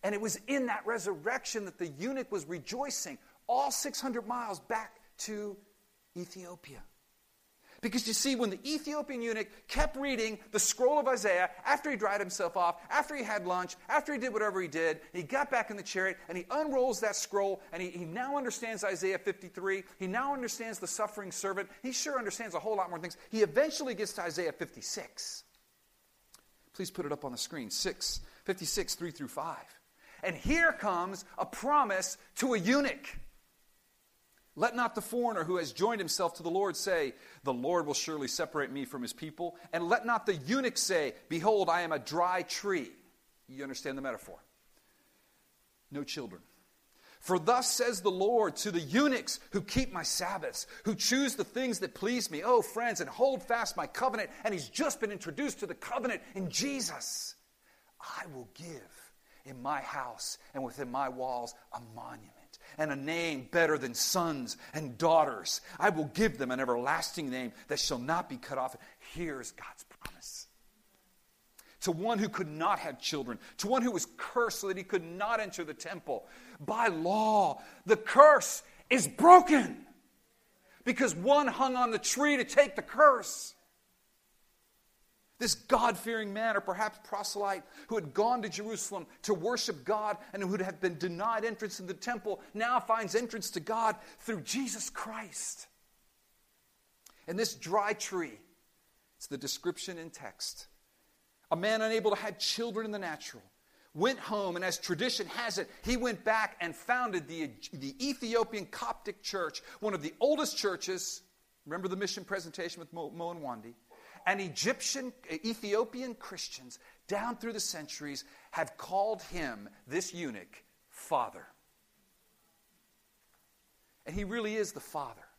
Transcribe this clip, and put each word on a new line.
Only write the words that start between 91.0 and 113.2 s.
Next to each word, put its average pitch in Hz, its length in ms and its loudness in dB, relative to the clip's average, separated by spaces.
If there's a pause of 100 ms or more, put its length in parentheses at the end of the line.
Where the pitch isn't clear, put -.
entrance 220 340 -4
in 185 80 -10
the 185 80 -6
temple, 214 480 -6 (120)
now 233 260 2
finds 220 340 0
entrance 226 360 0
to 180 100 -4
God 220 340 2 (240)
through 208 220 -6
Jesus 220 500 -4
Christ. - 800 -8 (1600)
And 175 100 -4
this 220 160 0
dry 202 380 0
tree, 170 440 -6 (800)
it's - 120 -16
the 143 100 -8
description 175 580 -6
in 165 140 -12
text. - 560 -12 (840)
A 160 40 0
man 214 260 2
unable 220 280 2
to 202 100 2
have 208 200 -8
children 220 440 -2
in 220 60 -6
the 208 80 -6
natural 156 460 -8 (500)
went 233 240 2
home, 202 380 -2
and 180 80 -4
as 175 120 0
tradition 185 520 -2
has 220 300 -4
it, 170 120 -4 (140)
he 247 120 0
went 240 280 -2
back 220 360 2
and 165 140 -4
founded 220 540 -2
the, 160 240 -4 (200)
the 135 220 -8 (100)
Ethiopian 226 640 0
Coptic - 560 -8
Church, 175 400 -4 (160)
one 208 160 -2
of 160 80 -4
the 165 160 -6
oldest 294 400 2
churches. 185 640 -4 (420)
Remember 175 220 -6
the 185 80 -2
mission 190 300 -4
presentation 170 560 -6
with 156 120 -18
Mo, 165 180 -8
Mo 170 200 -6